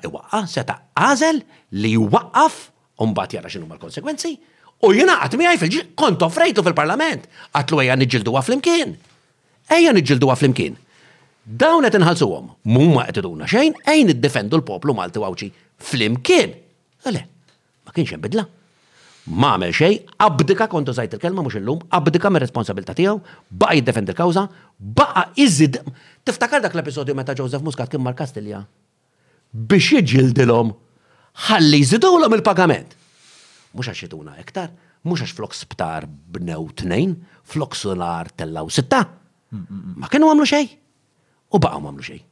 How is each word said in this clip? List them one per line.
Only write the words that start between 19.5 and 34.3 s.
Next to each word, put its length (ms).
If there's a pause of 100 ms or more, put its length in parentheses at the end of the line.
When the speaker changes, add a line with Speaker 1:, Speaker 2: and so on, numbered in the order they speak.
Speaker 1:
għamel 180
xejn, 380 (100)
abdika, 480
kont 240
użajt 240
il-kelma 240
mhux 160
illum, 220 (100)
abdika 400
mir-responsabilità 640
tiegħu, 220 (340)
baqa' 300
jiddefendi 340
l-kawża, 300 (340)
baqa' 460 (180)
iżid. 380 (480)
Tiftakar 340
dak 160
l-episodju 400
meta 160
Joseph 320
Muscat 240
kien 160
mar 80
Kastilja? 480 (920)
Biex 440
jiġġildilhom, 720 (680)
ħalli 440
jżidulhom 560
il-pagament. 560 (800)
Mhux 160
għax 160
jituna 320